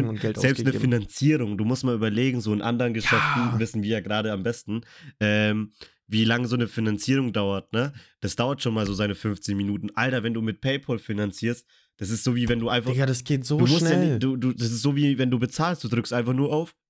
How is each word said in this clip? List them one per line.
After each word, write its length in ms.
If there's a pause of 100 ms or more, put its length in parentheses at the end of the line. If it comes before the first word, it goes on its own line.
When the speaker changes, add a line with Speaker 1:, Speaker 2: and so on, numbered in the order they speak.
Speaker 1:
Fin-, 80
Speaker 2:
und 120
Geld 180
Speaker 1:
selbst 200
eine 100
Speaker 2:
ausgegeben. 240
Speaker 1:
Finanzierung, 640
du 80
musst 180
mal 120
überlegen, 460
so 120
in 80
anderen 320
Geschäften 480 (120)
Speaker 2:
Ja. 60
Speaker 1:
wissen 220
wir 80
ja 120
gerade 300
am 120
besten, 380 (380)
ähm, 520 (340)
wie 200
lange 220
so 80
eine 120
Finanzierung 680
dauert, 400
ne? 180 (280)
Das 160
dauert 260
schon 140
mal 100
so 80
seine 220
fünfzehn 420
Minuten. 380
Alter, 260
wenn 140
du 80
mit 180
PayPal 380
finanzierst, 680 (340)
das 120
ist 120
so 120
wie 120
wenn 120
du 100
einfach 220
Speaker 2:
Digga, 160
das 160
geht 200
so 140
Speaker 1:
du 80
musst 160
ja 60
Speaker 2:
schnell. 260
Speaker 1:
nie, 60
du, 180
du, 160
das 160
ist 140
so 120
wie 220
wenn 140
du 80
bezahlst, 440
du 40
drückst 260
einfach 200
nur 200
auf 220 (140)